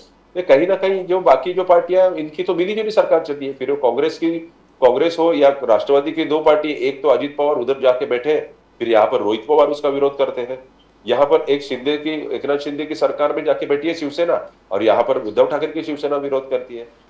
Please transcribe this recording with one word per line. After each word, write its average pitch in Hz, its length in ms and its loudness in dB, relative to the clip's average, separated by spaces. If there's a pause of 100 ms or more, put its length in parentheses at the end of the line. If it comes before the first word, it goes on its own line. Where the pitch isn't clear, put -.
(360)
ये 180 60 -4
कहीं 151 240 6
ना 190 100 2
कहीं 190 300 -2
जो 185 140 0
बाकी 165 320 2
जो 185 120 -2
पार्टियां, 180 500 4
इनकी 156 280 -6
तो 180 120 -2
मिलीजुली 208 360 -2
सरकार 170 340 2
चलती 139 220 -8
है, 135 60 -6
फिर 131 180 -6
वो 143 60 0
कांग्रेस 139 420 0
की, 165 200 -2 (440)
कांग्रेस 135 360 2
हो 165 140 2
या 143 160 4
राष्ट्रवादी 139 640 2
की 160 120 -4
दो 151 160 -2
पार्टी, 151 320 2
एक 131 300 -4
तो - 60 2
अजित 135 300 0
पवार 147 180 0
उधर 131 240 -2
जाके 127 260 2
बैठे, 123 340 0 (380)
फिर 117 100 -4
यहाँ 110 180 6
पर 120 140 -2
रोहित 107 260 -2
पवार 147 220 4
उसका 147 200 -4
विरोध 139 300 0
करते 127 220 -2
हैं, 127 240 -10 (420)
यहाँ 123 200 2
पर 156 220 2
एक 143 140 0
शिंदे 147 340 -4
की, 151 400 -6
एकनाथ 135 220 -2
शिंदे 147 280 -8
की 151 80 -10
सरकार 147 380 -2
में 151 120 -4
जाके 147 220 -2
बैठी 143 220 0
है 165 60 -2
शिवसेना, 160 560 -2 (200)
और 101 120 -2
यहाँ 107 200 4
पर 131 160 0
उद्धव 113 280 2
ठाकरे 151 260 -4
की 156 100 -6
शिवसेना 143 340 -4
विरोध 139 340 -4
करती 123 260 -6
है। 117 120 -14 (220)